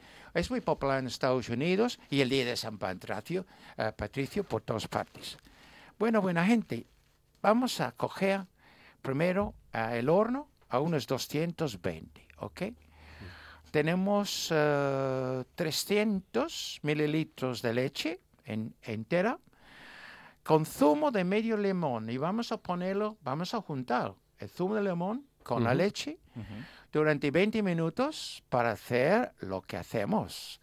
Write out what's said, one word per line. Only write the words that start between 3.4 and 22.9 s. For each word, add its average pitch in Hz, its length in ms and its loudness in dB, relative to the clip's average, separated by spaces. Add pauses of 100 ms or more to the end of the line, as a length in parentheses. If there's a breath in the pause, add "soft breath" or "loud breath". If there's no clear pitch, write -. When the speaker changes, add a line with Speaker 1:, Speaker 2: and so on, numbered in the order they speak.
Speaker 1:
eh, 110 180 -2
Patricio 135 480 -4
por 110 180 -2
todas 110 260 -2
partes. - 500 -6 (600 soft breath)
Bueno, 220 240 2
buena 175 240 2
gente, 202 400 2 (560)
vamos 233 380 4
a 127 120 0
coger 190 540 -2 (560 soft breath)
primero, 180 520 0 (180)
eh, 113 260 -2
el 120 100 0
horno 226 400 2 (220)
a 123 100 2
unos 156 260 0
doscientos 143 760 -2
veinte, - 460 -8 (120)
¿ok? - 240 -10 (1080 loud breath)
Tenemos, 190 800 2
eh, 135 960 2 (100)
trescientos 208 1300 -2
mililitros 151 800 0
de 117 120 2
leche 147 460 -2 (260)
en-, 110 360 -6
entera, 170 560 -2 (1120 loud breath)
con 156 160 6
zumo 294 460 4
de 202 100 2
medio 214 340 0
limón 165 540 0
y 123 80 -2
vamos 196 320 -2
a 226 60 -4
ponerlo, 196 640 -4